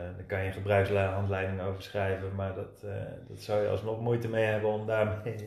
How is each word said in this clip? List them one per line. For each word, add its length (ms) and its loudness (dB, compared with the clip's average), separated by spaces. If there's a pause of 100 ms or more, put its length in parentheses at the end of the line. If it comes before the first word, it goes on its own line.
(160)
daar 100 -12
kan 180 -2
je 80 -2
gebruikshandleiding 1080 2
over 200 -4
schrijven, 520 -2
maar 200 -2
dat, 300 -10
eh, 60 -6 (380)
dat 120 -14
zou 220 2
je 60 2
alsnog 320 0
moeite 280 2
mee 160 4
hebben 260 4
om 160 -2
daarmee 480 0 (120)